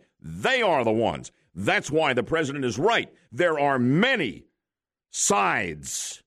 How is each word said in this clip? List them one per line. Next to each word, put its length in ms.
They 400
are 240
the 80
ones. 400
That's 360
why 220
the 100
president 440
is 120
right. 320
There 260
are 200
many 640
sides 1160